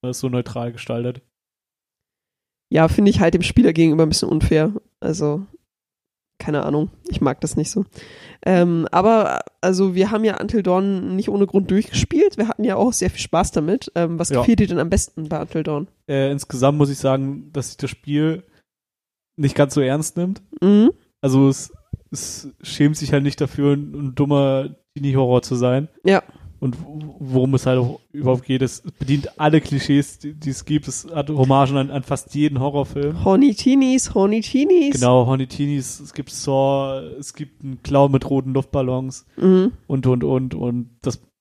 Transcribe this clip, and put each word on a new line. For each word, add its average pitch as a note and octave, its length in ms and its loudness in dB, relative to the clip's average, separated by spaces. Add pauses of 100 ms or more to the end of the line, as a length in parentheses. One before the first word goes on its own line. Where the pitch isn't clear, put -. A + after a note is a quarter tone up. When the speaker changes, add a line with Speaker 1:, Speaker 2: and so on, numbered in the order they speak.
Speaker 1:
Man B2+ 80 -6
ist B2 100 -8
so C3+ 80 -2
neutral A#2+ 440 -4
gestaltet. A#2+ 500 -8 (1500)
Speaker 2:
Ja, D#3+ 180 4
finde G3+ 220 4
ich - 100 0
halt E3+ 140 2
dem F3 80 2
Spieler A#3+ 300 4
gegenüber D#3+ 320 4
ein D#3 40 0
bisschen - 220 -2
unfair. D#3 420 2 (280)
Also, D#3 460 -4 (960)
keine D3+ 220 -2
Ahnung, D3+ 260 -2 (180)
ich - 120 -4
mag C#3 200 0
das - 160 -6
nicht G#3 140 -4
so. G3+ 140 -4 (600)
Ähm, F3 460 2
aber, G3 520 2 (180)
also, F#3 340 0
wir F#3+ 160 2
haben A3 140 -2
ja G#3+ 160 -2
Until G#3+ 240 -2
Dawn F#3 500 0
nicht G3 140 -4
ohne G3+ 180 2
Grund F#3+ 240 0
durchgespielt. C#4+ 680 0
Wir A3+ 120 -2
hatten - 160 -4
ja G#3 100 0
auch A#3 180 2
sehr F#3 180 -2
viel - 100 -14
Spaß F3+ 320 -2
damit. E3+ 420 -2
Ähm, E3+ 240 -2
was E3 120 -4
Speaker 1:
Ja. C3 100 2
Speaker 2:
gefiel A3 160 4
dir G3+ 100 4
denn E3+ 140 -2
am E3 100 -2
besten - 380 -4
bei D#3 120 -6
Until D#3 220 -6
Dawn? D3+ 240 -4 (220)
Speaker 1:
Äh, C#3 240 0
insgesamt C#3 460 0
muss C#3+ 120 4
ich C3+ 80 -6
sagen, C3+ 540 -4
dass C3+ 160 -8
sich - 80 -18
das C3+ 140 -8
Spiel D#3 520 -2 (920)
nicht C#3+ 180 0
ganz C#3+ 200 2
so D3 60 2
ernst C#3 360 -2
nimmt. F3+ 260 -4 (180)
Speaker 2:
Mhm. G#3 300 6 (300)
Speaker 1:
Also, C3+ 280 4
es, - 240 -4 (380)
es - 380 -14 (140)
schämt D3+ 340 0
sich C#3+ 160 -4
halt C#3 100 2
nicht C#3 180 -2
dafür, C#3+ 360 0
ein, D3 180 -10
ein C#3 220 -8
dummer C#3 580 0 (200)
Teenie-Horror C3 480 2
zu - 120 -6
sein. B2+ 340 0 (160)
Speaker 2:
Ja. F#3+ 200 4 (380)
Speaker 1:
Und B2+ 160 -4
w-, D3+ 260 -14 (140)
worum C3 360 0
es B2+ 120 0
halt B2+ 140 2
auch B2 180 -4 (140)
überhaupt C3 320 -2
geht, C3 180 0
es - 200 -6 (140)
bedient C#3 440 -4
alle D3+ 200 4
Klischees, C#3+ 600 -2
die, D3 120 -12
die D3+ 180 -10
es - 140 -10
gibt. D3 220 -2
Es - 260 -12
hat C#3+ 160 -6
Hommagen C3+ 480 2
an, C#3 140 -2
an C#3 140 -6
fast - 320 -8
jeden D3 240 0
Horrorfilm. C#3+ 640 -4
Speaker 2:
Horny B3 280 6
Teenies, C4 640 2
Horny G#3 280 2
Teenies. C#4+ 520 2
Speaker 1:
Genau, B2 320 4
Horny C3 220 0
Teenies, C#3+ 500 -4
es C#3+ 160 -20
gibt C#3+ 160 -10
Saw, C3+ 720 -2 (180)
es - 160 -16
gibt - 300 -16
einen C3 180 -12
Clown C#3 300 4
mit C3+ 180 2
roten C3+ 240 -2
Luftballons C3 720 -4 (100)
Speaker 2:
Mhm. F#3 360 4 (160)
Speaker 1:
und, C3 180 -2
und, B2+ 160 2
und. C3 320 -2
Und A#2+ 360 -6 (120)
das B2+ 180 -6 (200)